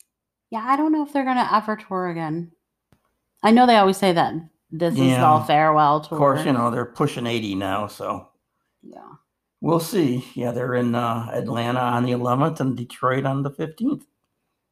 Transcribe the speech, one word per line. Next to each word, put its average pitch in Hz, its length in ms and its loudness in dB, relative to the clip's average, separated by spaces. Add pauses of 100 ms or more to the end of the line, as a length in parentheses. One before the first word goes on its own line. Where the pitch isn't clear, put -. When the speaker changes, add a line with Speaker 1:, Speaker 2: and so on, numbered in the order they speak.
(500)
Speaker 1:
Yeah, 220 140 -10
I 269 120 0
don't 311 160 2
know 302 120 2
if 294 80 -10
they're 277 120 0
gonna 254 280 0
ever 214 240 0
tour 185 320 -6
again. 165 440 -6 (920)
I 208 80 4
know 247 160 8
they 233 100 8
always 190 220 4
say 185 140 2
that 160 200 0 (380)
this 165 240 -2
is 135 60 0
Speaker 2:
Yeah. 131 260 4
Speaker 1:
all 156 160 4
farewell 151 540 4
Speaker 2:
Of 151 120 -6
course, 147 340 2
Speaker 1:
tour. - 40 -4
Speaker 2:
you 147 60 2
know, 120 180 0
they're 120 160 -4
pushing 139 400 -4
eighty 110 280 -4
now, 98 320 -4
so 101 420 -10 (540)
Speaker 1:
Yeah. - 300 -20 (480)
Speaker 2:
we'll 165 200 0
see. 143 440 -2 (100)
Yeah, 120 180 -6
they're 123 220 -4
in, 120 200 0
uh, 117 380 -4
Atlanta 120 480 -4
on 123 240 -2
the 123 80 -2
eleventh 127 480 -2
and 135 160 -2
Detroit 127 500 -4
on 135 160 -2
the 139 80 -6
fifteenth. 165 560 -6 (640)